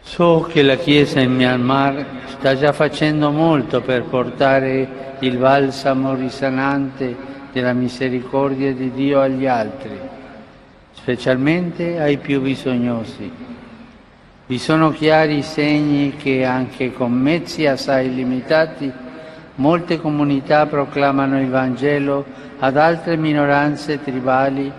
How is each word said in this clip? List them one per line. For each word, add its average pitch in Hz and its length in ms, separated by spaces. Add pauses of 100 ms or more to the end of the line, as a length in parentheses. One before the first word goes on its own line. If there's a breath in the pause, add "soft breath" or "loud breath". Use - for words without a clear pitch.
So 165 480
che 147 140
la 135 120
Chiesa 143 440
in 127 160
Myanmar 131 720 (200)
sta 135 320
già 143 160
facendo 151 560
molto 147 520
per 123 220
portare 131 1160
il 127 180
balsamo 135 760
risanante 131 1000 (380 loud breath)
della 123 200
misericordia 131 1000
di 127 180
Dio 139 300
agli 135 240
altri, 110 520 (960)
specialmente 165 1040
ai 147 180
più 139 240
bisognosi. 120 920 (1120)
Vi 127 120
sono 156 340
chiari 156 500
segni 147 760
che 131 260
anche 127 480
con 120 220
mezzi 151 520
assai 131 480
limitati 131 800 (640 loud breath)
molte 165 460
comunità 147 640
proclamano 139 720
il 131 80
Vangelo 139 800 (340 loud breath)
ad 135 160
altre 165 400
minoranze 147 880
tribali 135 760